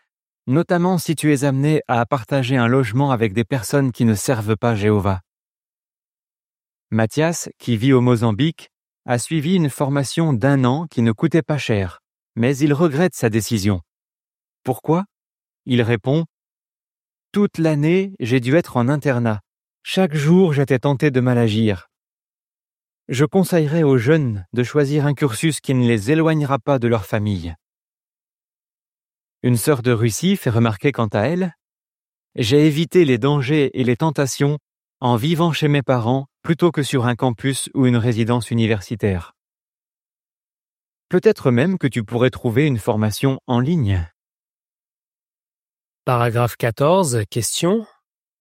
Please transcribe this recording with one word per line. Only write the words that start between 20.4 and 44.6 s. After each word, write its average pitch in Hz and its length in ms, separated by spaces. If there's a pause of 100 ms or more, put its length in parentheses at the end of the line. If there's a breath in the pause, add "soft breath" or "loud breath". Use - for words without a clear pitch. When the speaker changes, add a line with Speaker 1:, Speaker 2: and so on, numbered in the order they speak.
Speaker 1:
j'étais 135 260
tenté 143 320
de 127 100
mal 123 180
agir. » 107 500 (1160)
Je 139 180
conseillerais 165 580
aux 135 140
jeunes 120 560
de 120 100
choisir 143 420
un 147 80
cursus 143 460
qui - 160
ne 123 120
les 113 240
éloignera 156 480
pas 139 200
de 117 80
leur 113 180
famille. 95 500 (1900)
Une 123 140
sœur 123 260
de 123 80
Russie 120 460
fait - 120
remarquer 117 420
quant 113 160
à 104 140
elle : « 175 340 (800)
J'ai 131 300
évité 156 400
les 127 140
dangers 143 500 (100)
et 127 40
les 120 140
tentations 147 600 (420)
en 120 180
vivant 160 360
chez 151 140
mes 143 160
parents 127 420 (160)
plutôt 170 300
que 147 120
sur 127 220
un 120 100
campus 131 580
ou 135 120
une 123 120
résidence 117 520
universitaire. » 107 840 (1700)
Peut-être 180 420
même 160 260
que - 80
tu 120 180
pourrais 120 280
trouver 127 340
une 127 140
formation 107 680
en 120 140
ligne. 107 500 (2000)